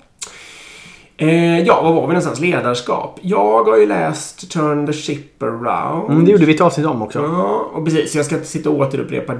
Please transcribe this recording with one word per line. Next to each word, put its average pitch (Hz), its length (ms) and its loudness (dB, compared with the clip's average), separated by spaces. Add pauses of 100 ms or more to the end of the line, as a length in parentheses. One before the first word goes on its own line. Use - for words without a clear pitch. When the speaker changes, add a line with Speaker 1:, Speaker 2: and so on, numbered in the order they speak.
(1160)
Speaker 1:
Eh, 170 440 2
ja, - 220 4
var 160 100 4
var 165 80 2
vi - 60 -2
någonstans? 160 340 -2
Ledarskap. 123 840 -2
Jag 202 420 2
har 220 120 4
ju 208 100 6
läst 180 640 -4
Turn 147 360 -2
the 151 60 -2
Ship - 500 -8
Around. 120 720 -4
Speaker 2:
Mm, 160 120 6
det 180 80 6
gjorde 180 140 6
vi 156 80 4
ett 151 60 0
avsnitt 156 260 2
om 127 160 -2
också. 110 200 -6
Speaker 1:
Ja, 180 520 -2
och 156 100 -6
precis. 160 300 0
Jag 147 120 0
ska 156 80 -4
inte - 120 -6
sitta 151 240 -4
och 147 80 0
återupprepa 135 600 -4